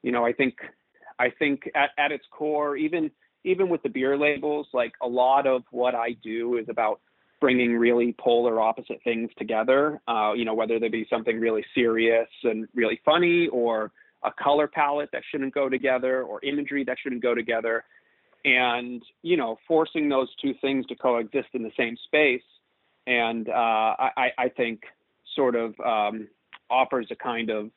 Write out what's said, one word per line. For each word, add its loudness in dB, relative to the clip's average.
You -2
know, 0
I 0
think, -2
I 2
think -4
at, 2
at 0
its -10
core, -4
even, -2
even 2
with -2
the -2
beer 0
labels, -2
like, -2
a -4
lot 4
of 2
what 0
I -2
do -4
is -4
about -2
bringing 4
really 4
polar 2
opposite -2
things -4
together, 0
uh, 0
you -2
know, -2
whether 0
they 0
be -4
something -2
really 0
serious 2
and -2
really 0
funny 4
or 0
a 0
color 2
palette -2
that -8
shouldn't -4
go 0
together 0
or -10
imagery -4
that -4
shouldn't -6
go 2
together. -2
And, 0
you 2
know, -2
forcing 2
those 0
two -2
things -2
to -10
coexist -2
in -6
the -8
same -2
space 2
and, 0
uh, -4
I, 2
I, 0
I -2
think -4
sort 2
of, -4
um, -2
offers 2
a -8
kind -6
of -4